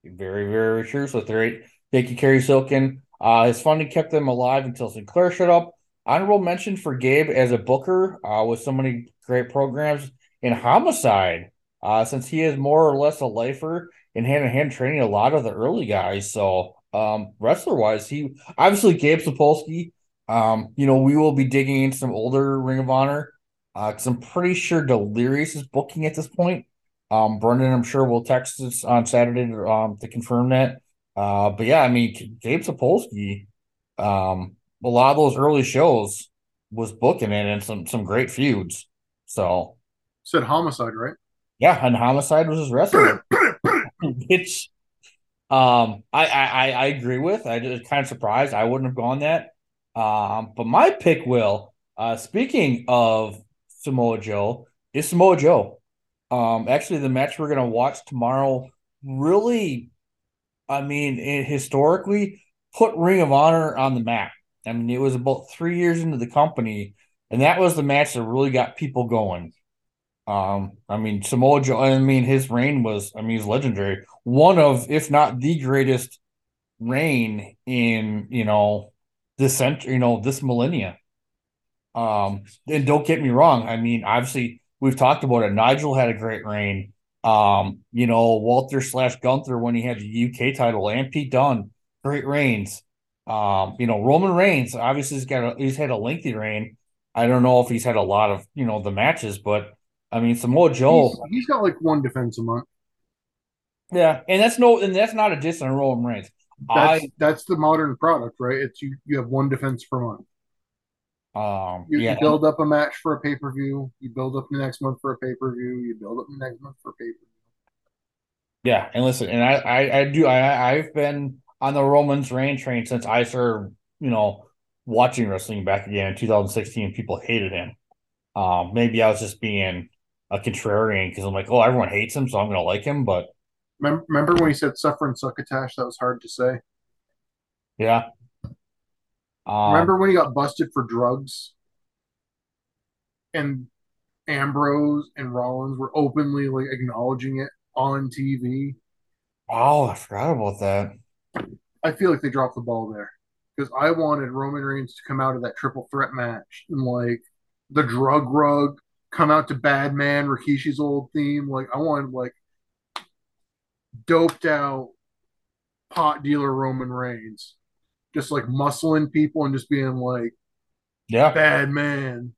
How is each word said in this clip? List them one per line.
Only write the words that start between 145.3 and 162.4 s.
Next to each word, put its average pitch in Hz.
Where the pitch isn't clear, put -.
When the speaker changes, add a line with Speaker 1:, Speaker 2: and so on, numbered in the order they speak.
Speaker 2:
Rollins 127
were 135
openly, 143
like, 131
acknowledging 127
it 135
on 135
T 135
V? 131
Speaker 1:
Oh, 135
I 101
forgot 117
about 104
that. 101
Speaker 2:
I 160
feel 180
like 139
they 139
dropped 131
the 120
ball 113
there, 104
'cause 139
I 151
wanted 147
Roman 139
Reigns 135
to -
come 135
out 131
of 120
that 120
triple 131
threat 135
match 117
and, 139
like, 120
the 147
drug 131
rug, 143
come 151
out 151
to 151
Bad 139
Man, 143
Rikishi's 139
old 143
theme. 143
Like, 131
I 135
wanted, 143
like, 127